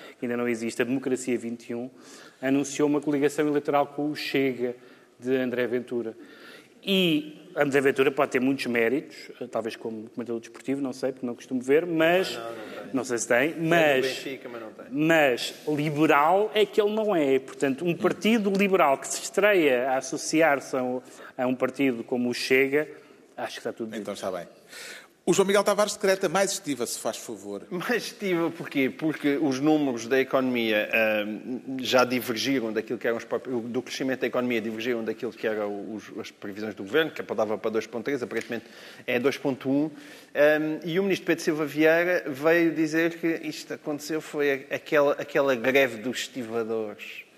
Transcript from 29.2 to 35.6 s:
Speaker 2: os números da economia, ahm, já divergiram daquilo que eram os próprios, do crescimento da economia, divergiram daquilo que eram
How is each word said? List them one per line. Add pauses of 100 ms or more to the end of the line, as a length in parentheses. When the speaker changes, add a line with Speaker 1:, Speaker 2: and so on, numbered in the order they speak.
Speaker 2:
os
números
da
economia,
ahm,
já
divergiram
daquilo
que
eram
os
próprios,
do
crescimento
da
economia,
divergiram
daquilo
que
eram